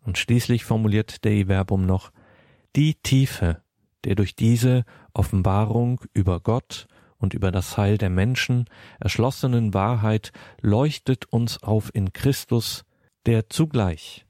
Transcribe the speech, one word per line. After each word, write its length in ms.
Und 160
schließlich 480
formuliert 580
Dei 220
Verbum 400
noch: 260
„Die 200
Tiefe 680
der 120
durch 200
diese 480
Offenbarung 880
über 280
Gott 480
und 160
über 180
das 280
Heil 180
der 140
Menschen 560
erschlossenen 720
Wahrheit 600
leuchtet 640
uns 380
auf 320
in 180
Christus, 720
der 240
zugleich 800